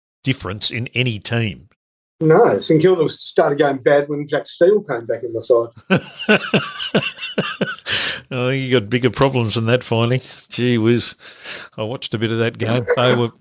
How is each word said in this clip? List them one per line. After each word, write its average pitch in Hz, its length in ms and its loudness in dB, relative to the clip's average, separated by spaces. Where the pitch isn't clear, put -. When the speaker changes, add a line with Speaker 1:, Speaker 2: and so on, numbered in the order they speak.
Speaker 1:
difference 104 460 -2
in 123 240 -4
any 120 240 0
team. 113 520 -4
Speaker 2:
No, 160 400 4
St 160 220 2
Kilda 170 280 2
started 147 500 -2
going 139 180 2
bad 143 320 2
when 147 180 -6
Jack 147 200 -4
Steele 202 360 4
came 117 240 -8
back 113 160 -6
in 113 100 -8
the 117 80 -6
side. 117 280 2
Speaker 1:
<laughs> - 1200 -2
I 127 220 -2
think 135 140 -2
you 127 140 4
got 101 100 -2
bigger 123 200 2
problems 123 460 2
than 113 120 0
that, 123 140 2
Finey. 117 680 -2
Gee 120 280 0
whiz. 113 380 2
I 113 60 -6
watched 117 300 -8
a 117 40 -4
bit 110 140 -2
of 113 80 0
that 117 180 -2
game. 113 280 -2
They 123 200 4
were, 120 140 0